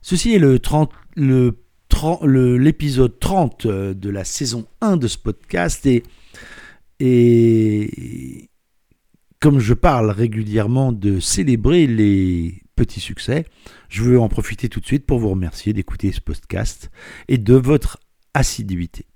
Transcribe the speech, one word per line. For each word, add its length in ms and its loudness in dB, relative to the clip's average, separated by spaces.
Ceci 300 -2
est 60 6
le 200 6
trente, 320 0
le 480 0
tren-, 340 0
le, 360 4
l'épisode 580 2
trente, 480 -2
euh, 300 -4
de 160 -10
la 120 -8
saison 440 -8
un 160 2
de 100 -2
ce 100 -6
podcast 720 -6
et, 160 2
et 1500 2
comme 200 4
je 140 2
parle 360 2
régulièrement 840 -2
de 300 -2
célébrer 680 2
les 760 0
petits 240 -2
succès, 460 -6
je 160 -8
veux 160 4
en 80 2
profiter 400 -4
tout 140 -6
de 40 -12
suite 200 -2
pour 140 0
vous 100 -2
remercier 440 -4
d'écouter 380 -4
ce 100 -8
podcast 680 -8
et 80 2
de 160 4
votre 460 2
assiduité. 720 -4